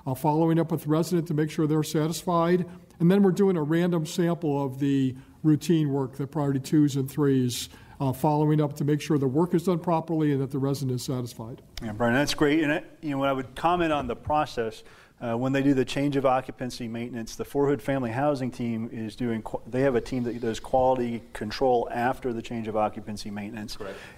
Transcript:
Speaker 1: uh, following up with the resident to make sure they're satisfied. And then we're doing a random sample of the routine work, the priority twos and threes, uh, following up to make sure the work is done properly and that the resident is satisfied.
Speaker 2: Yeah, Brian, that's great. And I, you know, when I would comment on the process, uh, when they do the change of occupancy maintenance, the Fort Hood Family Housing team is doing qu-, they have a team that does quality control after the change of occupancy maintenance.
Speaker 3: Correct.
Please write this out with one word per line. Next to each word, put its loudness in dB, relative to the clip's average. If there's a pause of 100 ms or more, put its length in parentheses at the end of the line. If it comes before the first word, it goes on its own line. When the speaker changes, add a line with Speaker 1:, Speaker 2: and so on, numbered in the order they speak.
Speaker 1:
uh, -2
following 2
up 0
with -2
the -4
resident 2
to -2
make 0
sure 0
they're 2
satisfied. 2 (360)
And 6
then 6
we're 6
doing 4
a 0
random 2
sample 0
of -6
the 2 (260)
routine 4
work, -4
the -6
priority 0
twos 2
and -2
threes, 2 (320)
uh, 0
following 2
up 0
to -4
make 2
sure 0
the 2
work 2
is 2
done 0
properly 0
and 0
that -4
the -4
resident 0
is -6
satisfied. -8 (200)
Speaker 2:
Yeah, -6
Brian, 0
that's 2
great. 4
And 2
I, -4 (180)
you -4
know, -2
when 2
I 2
would -6
comment 2
on -2
the -4
process, -2 (360)
uh, -2
when 0
they 2
do 6
the 2
change -2
of 0
occupancy -2
maintenance, -8
the -8
Fort 0
Hood 0
Family -2
Housing 0
team -4
is -10
doing -4
qu-, -8
they -2
have 4
a 4
team -6
that -6
does -4
quality 0 (100)
control 0
after -2
the -4
change -8
of -4
occupancy -4
maintenance. -10
Speaker 3:
Correct. -12 (200)